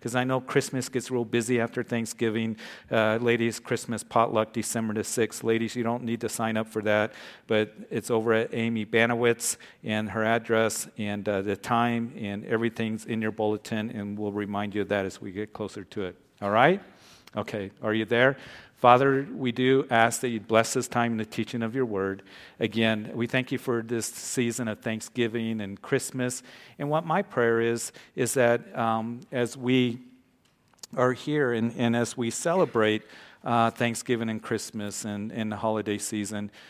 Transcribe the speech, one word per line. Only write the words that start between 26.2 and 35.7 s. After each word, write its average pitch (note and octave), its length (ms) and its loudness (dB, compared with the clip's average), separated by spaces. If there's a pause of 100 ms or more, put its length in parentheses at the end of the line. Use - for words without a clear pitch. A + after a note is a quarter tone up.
And C#3+ 100 -4
what D#3+ 160 0
my E3+ 160 0
prayer A#2 380 2
is, A#2 320 -2 (240)
is A#2+ 180 0
that, A#2+ 420 2
um, A2+ 440 -2 (100)
as B2 260 -2
we B2 440 2 (960)
are B2+ 160 4
here C#3+ 400 0
and, A2+ 260 0
and A#2+ 160 2
as A#2+ 220 -2
we G2 120 -2
celebrate, A#2 720 2 (420)
uh, A#2 260 4
Thanksgiving A#2 580 -2
and G#2+ 140 -6
Christmas G#2 640 -6
and, G#2 260 -6
and G#2+ 220 -4
the G2+ 60 -6
holiday G#2+ 380 0